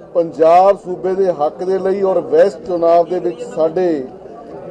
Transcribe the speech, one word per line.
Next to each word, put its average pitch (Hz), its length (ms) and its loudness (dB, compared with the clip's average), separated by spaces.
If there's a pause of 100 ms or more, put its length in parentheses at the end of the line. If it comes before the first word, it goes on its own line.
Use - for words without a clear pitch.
(140)
ਪੰਜਾਬ 170 680 4
ਸੂਬੇ 180 360 -6
ਦੇ 190 160 0
ਹੱਕ 156 320 -4
ਦੇ 190 160 -2
ਲਈ 190 220 -2
ਔਰ 185 180 0
ਵੈਸਟ 165 460 0
ਚੁਣਾਵ 170 440 2
ਦੇ 180 100 -4
ਵਿੱਚ 170 240 -6
ਸਾਡੇ 160 640 -2 (640)